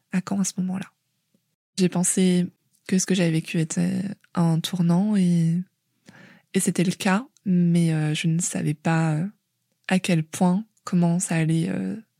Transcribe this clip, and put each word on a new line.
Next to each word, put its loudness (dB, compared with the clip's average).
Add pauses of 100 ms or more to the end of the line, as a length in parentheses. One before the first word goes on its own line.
(120)
à -2
Caen -2
à 0
ce -6
moment-là. -6 (920)
J'ai 2
pensé 2 (400)
que 0
ce 0
que 0
j'avais 2
vécu -2
était -2 (320)
un 2
tournant 0
et, 4 (1000)
et 2
c'était 0
le 0
cas, -2 (180)
mais, 2
euh, 0
je -4
ne 0
savais -4
pas, 0
euh, -2 (600)
à 0
quel 0
point, 0 (200)
comment 2
ça -4
allait, 0
euh, -6 (240)